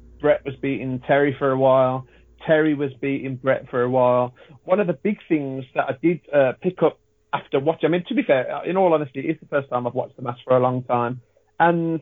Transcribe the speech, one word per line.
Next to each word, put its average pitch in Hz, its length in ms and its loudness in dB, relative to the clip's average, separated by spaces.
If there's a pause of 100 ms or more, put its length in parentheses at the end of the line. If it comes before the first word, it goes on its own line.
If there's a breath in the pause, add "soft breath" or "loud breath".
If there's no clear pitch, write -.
(200)
Bret 147 240 2
was 139 120 -8
beating 131 500 -6
Terry 143 300 2
for 139 140 0
a 131 80 0
while. 131 480 2 (400 soft breath)
Terry 156 280 2
was 139 260 -4
beating 135 360 -6
Bret 131 320 -2
for 123 140 -2
a 123 80 0
while. 123 440 2 (300 loud breath)
One 185 140 2
of 190 80 0
the 170 60 0
big 208 260 -4 (100)
things 135 360 -2 (100)
that 139 140 -2
I 131 120 -6
did, 165 200 0 (120)
uh, 135 280 4
pick 180 240 -4
up - 160 0 (320)
after - 260 -4
watching, 156 300 0
I - 20 0
mean, 175 180 -2
to 247 60 -6
be 269 80 0
fair, 139 420 -2
in 175 120 -4
all 180 180 4
honesty, 147 260 -4
it's 151 200 -6
the - 60 -20
first 139 240 -4
time 123 180 -4
I've 120 60 -6
watched - 220 -6
the - 60 -16
match 123 220 -10
for 127 120 4
a 127 40 4
long 127 240 0
time. 120 360 -2 (380)
And 165 440 2